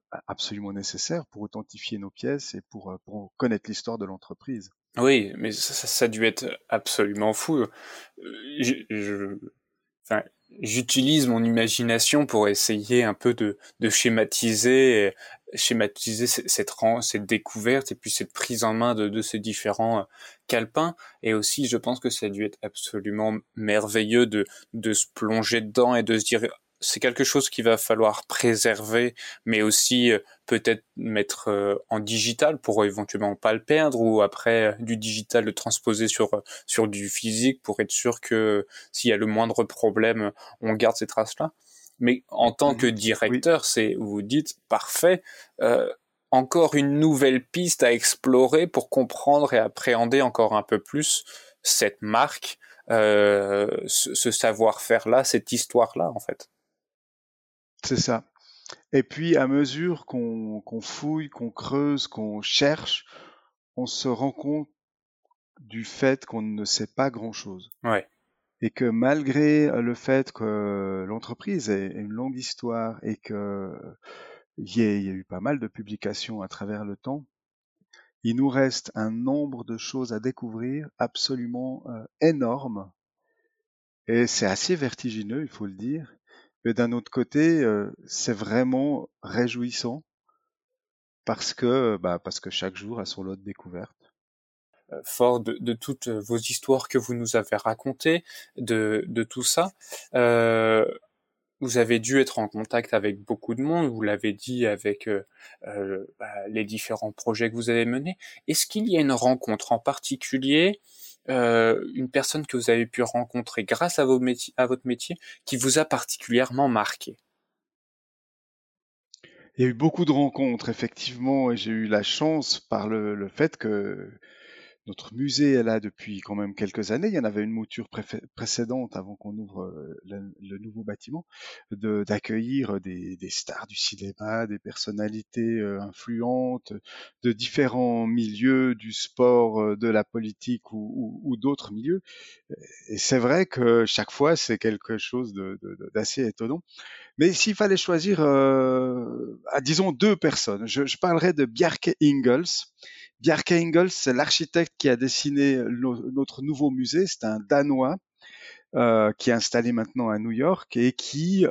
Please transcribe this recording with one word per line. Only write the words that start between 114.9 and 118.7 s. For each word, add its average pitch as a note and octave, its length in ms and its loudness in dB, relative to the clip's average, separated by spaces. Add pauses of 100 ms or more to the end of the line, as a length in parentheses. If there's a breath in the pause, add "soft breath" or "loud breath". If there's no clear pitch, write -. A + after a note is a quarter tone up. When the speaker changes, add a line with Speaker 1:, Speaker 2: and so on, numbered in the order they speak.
Speaker 2:
qui C3+ 120 -4
vous C3 200 2
a D#3 80 4
particulièrement B2+ 840 0
marqué ? A2 500 -2 (2500 soft breath)